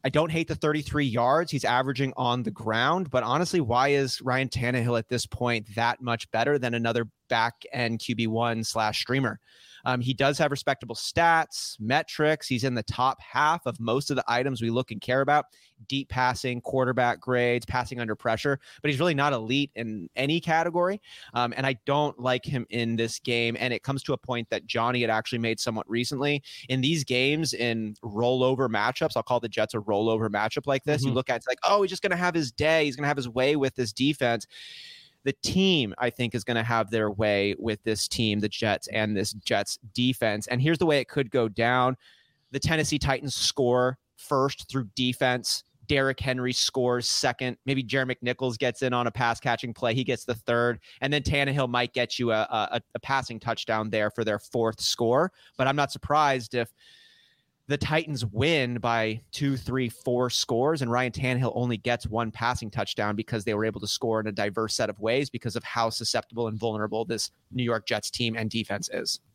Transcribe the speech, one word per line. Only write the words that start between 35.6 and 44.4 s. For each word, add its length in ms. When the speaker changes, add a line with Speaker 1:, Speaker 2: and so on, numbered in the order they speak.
Speaker 1:
I 100
think, 240
is 100
gonna 200
have 260
their 220
way 480
with 240
this 240
team, 320
the 100
Jets 380
and 280
this 180
Jets 440
defense. 540
And 120
here's 200
the 80
way 120
it 100
could 200
go 180
down. 480
The 80
Tennessee 400
Titans 380
score 640
first 500